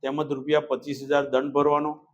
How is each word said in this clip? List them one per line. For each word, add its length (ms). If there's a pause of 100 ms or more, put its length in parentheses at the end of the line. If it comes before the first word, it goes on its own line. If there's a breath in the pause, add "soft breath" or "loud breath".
તેમજ 340
રૂપિયા 340
પચીસ 400
હજાર 220
દંડ 240
ભરવાનો 360 (220)